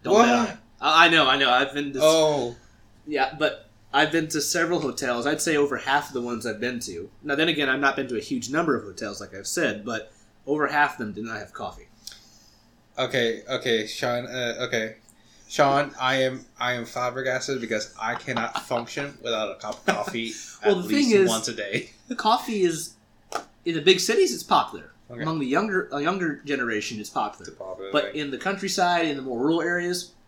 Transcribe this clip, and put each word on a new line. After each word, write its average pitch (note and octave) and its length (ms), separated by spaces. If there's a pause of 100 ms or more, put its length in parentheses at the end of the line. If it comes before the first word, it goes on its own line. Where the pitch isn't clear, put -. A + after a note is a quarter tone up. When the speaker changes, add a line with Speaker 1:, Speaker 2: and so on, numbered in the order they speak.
Speaker 1:
Don't F#3 120
bet A#3+ 200
on A#3+ 100
Speaker 2:
What? G#3+ 80
Speaker 1:
it. - 40 (240)
I, D#3+ 240
I E3+ 40
know, D#3 200
I C#3 80
know. C#3 120
I've C#3 240
been C#3+ 200
to C3+ 60
s- D3+ 60
Speaker 2:
Oh. D3+ 500 (500)
Speaker 1:
Yeah, D3+ 320
but - 320 (240)
I've D3+ 180
been D#3+ 180
to D#3 120
several E3 400
hotels. A#2+ 460
I'd D3+ 140
say E3 160
over C#3+ 200
half C#3 300
of - 60
the B2+ 80
ones A#2+ 240
I've G#2+ 140
been A#2+ 220
to. F2+ 280 (140)
Now, C#3+ 120
then D#3+ 140
again, D3 200
I've C3 100
not C#3 160
been C3+ 120
to A#2+ 100
a G2+ 40
huge A#2+ 280
number D3+ 260
of A2 80
hotels, G2+ 380
like G2 140
I've G2+ 120
said, G#2 380
but A2 260 (340)
over D3 220
half D3 260
of - 60
them G#2+ 140
did G#2+ 120
not A2+ 140
have - 140
coffee. - 340 (1080)
Speaker 2:
Okay, A#2+ 500
okay, B2 380
Sean, B2 400
uh, B2 300 (120)
okay. A2 280 (540)
Sean, C#3 480
I C3 260
am, C3 220 (140)
I B2 140
am A#2+ 100
flabbergasted B2+ 760
because A2 360
I A#2 180
cannot A#2 500
function C#3+ 560
without A2 280
a F#2+ 60
cup G#2+ 200
of - 100
coffee A2+ 480 (140)
Speaker 1:
<laughs> - 180
Well, G3 140
Speaker 2:
at - 40
Speaker 1:
the F3+ 60
Speaker 2:
least C#4+ 220
Speaker 1:
thing G3+ 100
is, - 80
Speaker 2:
once A2 180
a A#2 60
day. G#2 380 (120)
<laughs> B3 140
Speaker 1:
coffee A3 460
is, D#3+ 320 (680)
in E3+ 120
the D#3 60
big F#3 200
cities, A3+ 320
it's - 100
popular. - 480 (180)
Speaker 2:
Okay. A#2+ 120
Speaker 1:
Among D#3+ 180
the C#3 60
younger, F#3 480
a C#3+ 80
younger E3+ 420
generation, A#2+ 560
it's G#2 100
popular. G#2 380
Speaker 2:
It's - 80
a - 20
popular F#2+ 360
Speaker 1:
But - 180
Speaker 2:
thing. - 40
Speaker 1:
in D3 160
the B2+ 60
countryside, F#3 680
in D3 100
the C3+ 60
more C3 180
rural D#3+ 220
areas F3 500 (160)